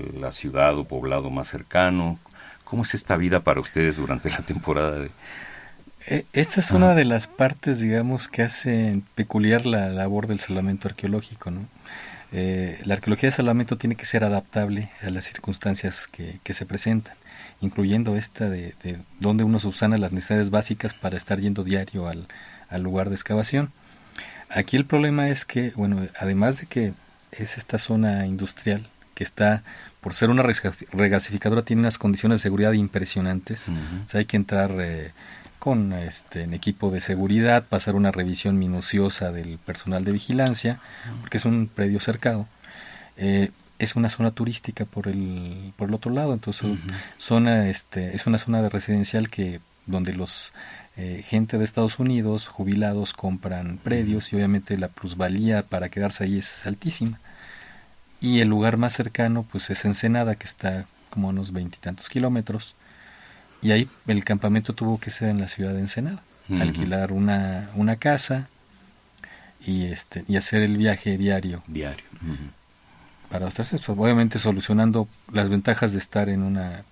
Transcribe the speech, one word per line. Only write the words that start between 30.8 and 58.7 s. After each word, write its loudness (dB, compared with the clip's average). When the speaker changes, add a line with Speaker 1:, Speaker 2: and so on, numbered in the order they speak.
Speaker 2:
regasificadora, 2
tiene 2
unas 2
condiciones 4
de -6
seguridad 4
impresionantes. -2
Speaker 1:
Ujú. -2
Speaker 2:
O -16
sea, 0
hay 4
que -2
entrar, 2
eh, -4
con, 0
este, -6
en -4
equipo -2
de -2
seguridad, 4
pasar 0
una 4
revisión 0
minuciosa 0
del -8
personal -4
de 0
vigilancia, 0
porque -6
es 0
un 2
predio 2
cercado. 0
Eh, 2
es -2
una 2
zona 0
turística -4
por -6
el, -6
por -4
el 0
otro -4
lado, 0
entonces -4
Speaker 1:
Ujú. 0
Speaker 2:
zona, 4
este, -4
es -4
una 4
zona 0
de 2
residencial 0
que, -6
donde -2
los, -4
eh, -6
gente 2
de 4
Estados 0
Unidos, 0
jubilados, 0
compran -6
predios 0
Speaker 1:
Ujú. -2
Speaker 2:
y 2
obviamente 2
la -2
plusvalía 0
para -4
quedarse -2
ahí 0
es -6
altísima. -4
Y 4
el 6
lugar 4